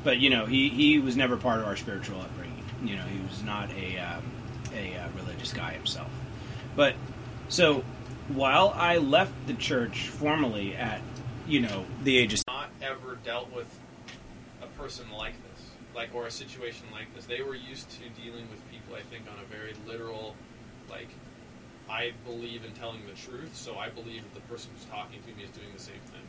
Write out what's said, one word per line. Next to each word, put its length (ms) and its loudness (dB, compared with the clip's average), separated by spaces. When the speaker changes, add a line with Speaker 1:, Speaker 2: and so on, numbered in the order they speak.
Speaker 1:
But, 140 8
you 120 8
know, 180 6
he, 200 6
he 320 8
was 160 4
never 220 6
part 240 4
of 40 0
our 120 0
spiritual 420 -4
upbringing. 460 -8
You 140 0
know, 60 -4
he 220 -4
was 160 -6
not 300 -2
a, 280 -2
um, 240 -4
a, 220 -4
uh, 180 -6
religious 380 -6
guy 180 -2
himself. 380 -4
But, 220 8
so, 340 8
while 480 8
I 180 6
left 380 8
the 100 0
church 520 2
formally 680 2
at, 280 -2
you 140 6
know, 240 2
the 120 8
age 160 8
of 140 2
Speaker 2:
Not 220 -6
ever 440 -6
dealt 280 -4
with 140 -6
a 40 -14
person 300 -10
like 220 -6
this, 340 -16
like, 220 -6
or 120 -4
a 40 -8
situation 640 -10
like 200 -12
this. 120 -14
They 160 -4
were 140 -4
used 340 -12
to 80 -14
dealing 260 -12
with 220 -14
people, 240 -14
I 60 -10
think, 260 -14
on 160 -14
a 100 -14
very 200 -10
literal, 520 -8
like, 200 -12
"I 240 -2
believe 380 -8
in 80 -10
telling 340 -10
the 140 -14
truth, 340 -12
so 240 -10
I 120 -6
believe 340 -12
that 100 -16
the 140 -14
person 260 -10
who's 120 -16
talking 380 -10
to 120 -16
me 80 -12
is 80 -14
doing 240 -14
the 80 -14
same 240 -14
thing." 220 -16